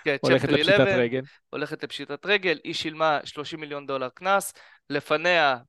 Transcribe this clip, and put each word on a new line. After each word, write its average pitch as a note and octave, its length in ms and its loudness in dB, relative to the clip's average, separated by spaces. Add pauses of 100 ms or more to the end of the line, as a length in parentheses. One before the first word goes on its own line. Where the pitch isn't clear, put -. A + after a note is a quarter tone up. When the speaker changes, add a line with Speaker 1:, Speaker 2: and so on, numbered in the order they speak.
Speaker 1:
כן, C#3+ 160 0
Speaker 2:
הולכת C#3 280 2
Speaker 1:
Chapter C#3+ 40 -2
Speaker 2:
לפשיטת E3+ 280 4
Speaker 1:
eleven, - 180 4
Speaker 2:
רגל. B2 220 0 (300)
Speaker 1:
הולכת D3 320 -8
לפשיטת C#3+ 440 -12
רגל, F#3 380 0
היא E3 100 -6
שילמה D#3 500 0
שלושים D3+ 360 -12
מיליון C#3+ 260 -10
דולר C3+ 220 -4
קנס, F#3+ 440 0 (380)
לפניה D3+ 640 2 (120)